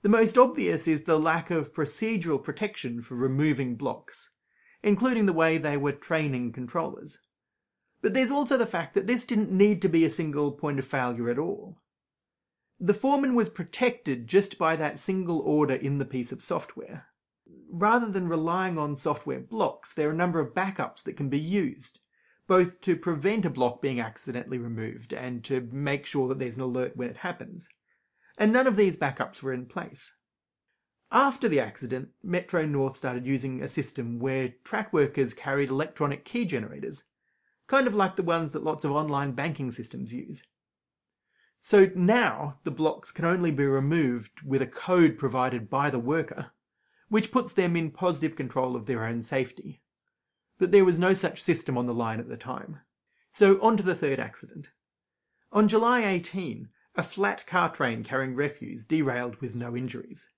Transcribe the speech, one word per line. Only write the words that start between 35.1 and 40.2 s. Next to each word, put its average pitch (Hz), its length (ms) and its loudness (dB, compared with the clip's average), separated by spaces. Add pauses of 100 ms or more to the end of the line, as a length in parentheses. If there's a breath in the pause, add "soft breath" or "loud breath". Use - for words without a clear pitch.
carried 139 360 -2
electronic 139 540 -2
key 233 200 -4
generators, 117 600 -6 (640)
kind 262 200 4
of 208 60 -2
like 190 200 2
the 190 80 -2
ones 165 300 0
that 151 100 -4
lots 151 220 -4
of 143 80 0
online 143 400 -2
banking 139 400 -4
systems 117 400 -10
use. 135 320 -12 (1160)